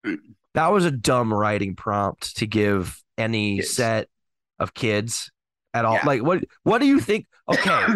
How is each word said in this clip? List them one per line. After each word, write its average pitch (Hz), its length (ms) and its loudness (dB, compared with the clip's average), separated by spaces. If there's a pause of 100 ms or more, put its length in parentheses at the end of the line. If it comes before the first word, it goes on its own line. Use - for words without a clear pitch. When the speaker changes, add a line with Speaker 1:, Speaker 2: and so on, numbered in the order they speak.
Speaker 1:
Mm. 98 120 -6 (340)
Speaker 2:
that 160 180 0
was 196 140 4
a 175 60 2
dumb 123 420 0
writing 104 420 0
prompt 101 640 -4
to 113 100 -4
give 104 560 0 (140)
any 107 400 -2
Speaker 1:
Yes. - 140 -4
Speaker 2:
set 113 380 0 (500)
of - 160 -6
kids 110 580 -4 (400)
at 117 140 0
all. 113 80 2
Speaker 1:
Yeah. 117 100 0
Speaker 2:
Like, 135 180 0
what, 170 220 0 (200)
what 214 180 2
do 285 40 4
you 277 140 6
think? - 260 -2 (220)
Okay, 170 480 2